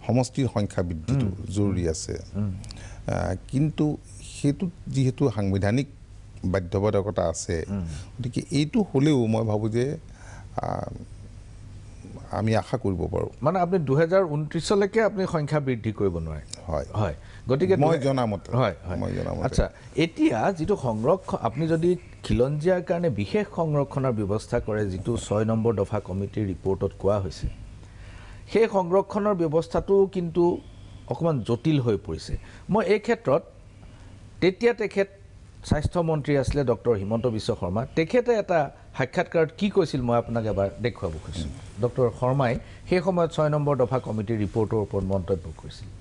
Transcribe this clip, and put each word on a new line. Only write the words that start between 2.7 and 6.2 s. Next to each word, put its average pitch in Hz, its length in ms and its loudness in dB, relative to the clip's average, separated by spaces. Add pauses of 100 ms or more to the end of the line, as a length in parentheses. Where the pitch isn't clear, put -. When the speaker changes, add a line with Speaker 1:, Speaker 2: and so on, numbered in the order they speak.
Speaker 1:
আ, 92 280 -2 (120)
কিন্তু 151 500 0 (240)
সেইটোত - 480 -2 (180)
যিহেতু 131 480 2
সাংবিধানিক 101 520 2 (580)